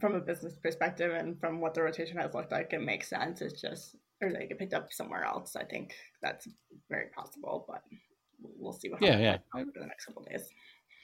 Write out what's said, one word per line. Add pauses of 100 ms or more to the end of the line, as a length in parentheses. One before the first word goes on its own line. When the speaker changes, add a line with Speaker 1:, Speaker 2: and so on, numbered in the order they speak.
Speaker 1:
from
a
business
perspective
and
from
what
the
rotation
has
looked
like,
it
makes
sense.
It's
just, (260)
or
they
get
picked
up
somewhere
else.
I
think (280)
that's (400)
very
possible,
but (580)
we'll
see
what
Speaker 2:
Yeah,
Speaker 1:
happens (100)
Speaker 2:
yeah.
Speaker 1:
over
the
next
couple
of
days. (560)